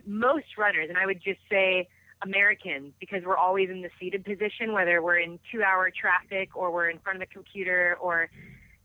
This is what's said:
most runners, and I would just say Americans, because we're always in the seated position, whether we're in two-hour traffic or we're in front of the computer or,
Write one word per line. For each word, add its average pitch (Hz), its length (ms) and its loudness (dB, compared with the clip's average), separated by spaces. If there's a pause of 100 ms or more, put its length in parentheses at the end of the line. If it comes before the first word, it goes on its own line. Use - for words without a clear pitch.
most 247 400 0 (100)
runners, 190 320 0
and 175 80 -6
I 185 80 2
would 190 180 -2
just 190 180 -4 (100)
say 185 380 2 (340)
Americans, 190 800 0
because 190 240 -8
we're 185 120 0
always 185 320 4
in 185 140 -10
the 175 80 -10 (100)
seated 185 240 -6
position, 208 480 -4
whether 175 300 2
we're 175 160 4
in 170 200 -2 (140)
two-hour 190 380 2
traffic 190 680 -2
or 180 140 -2
we're 170 180 0
in 165 120 -4
front 190 220 -6
of 185 60 -8
the - 60 -20
computer 180 680 0
or, 165 300 0 (540)